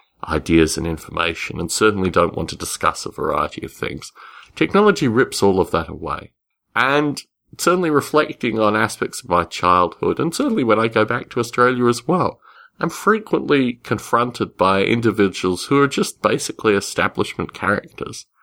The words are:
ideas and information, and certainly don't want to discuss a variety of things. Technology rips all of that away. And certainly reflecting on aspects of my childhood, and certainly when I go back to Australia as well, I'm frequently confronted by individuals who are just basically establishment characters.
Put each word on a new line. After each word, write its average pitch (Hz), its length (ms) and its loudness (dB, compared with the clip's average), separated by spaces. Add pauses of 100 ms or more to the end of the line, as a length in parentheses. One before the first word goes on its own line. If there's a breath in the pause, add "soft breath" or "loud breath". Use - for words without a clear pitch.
(280)
ideas 80 500 2
and 78 80 -4
information, 82 720 -6
and 82 140 -6
certainly 101 360 0
don't 85 280 0
want 82 120 -4
to - 60 -10
discuss - 500 -4
a - 60 -8
variety 73 560 -6
of - 60 -14
things. - 400 -10 (420 loud breath)
Technology 190 540 2
rips 117 340 0
all 98 160 4
of 85 140 0
that 80 160 -2
away. 76 420 -10 (460)
And 139 440 0 (380)
certainly 175 320 2
reflecting 143 640 0
on 107 200 2
aspects - 440 -2
of - 80 -20
my 87 140 2
childhood, 90 800 0
and 165 120 -2
certainly 226 300 0
when 110 160 2
I 113 80 0
go 113 180 2
back 117 260 -4
to 127 100 -2
Australia 123 480 2
as 120 180 0
well, 156 320 0 (400 loud breath)
I'm 165 100 -2
frequently 160 920 0
confronted 120 720 -2
by 95 280 4
individuals 101 800 0
who 143 180 2
are 139 60 2
just - 340 -4
basically 107 520 0
establishment - 800 -4
characters. - 760 -6 (160 soft breath)